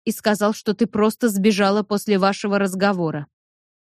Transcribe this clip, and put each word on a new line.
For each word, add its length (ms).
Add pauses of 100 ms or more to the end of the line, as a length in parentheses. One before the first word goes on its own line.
и 80
сказал, 420
что 180
ты 140
просто 420
сбежала 540
после 360
вашего 400
разговора». 680 (720)